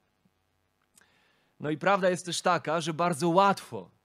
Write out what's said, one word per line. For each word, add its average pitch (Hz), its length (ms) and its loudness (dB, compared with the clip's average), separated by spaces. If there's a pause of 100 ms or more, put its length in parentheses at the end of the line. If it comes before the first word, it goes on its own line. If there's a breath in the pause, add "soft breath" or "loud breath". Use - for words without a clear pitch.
(1600 soft breath)
No 143 100 -6
i 156 80 -2
prawda 185 320 2
jest 180 160 -4
też 165 160 -6
taka, 170 400 0
że 160 120 -6
bardzo 170 360 0
łatwo 170 600 0 (160)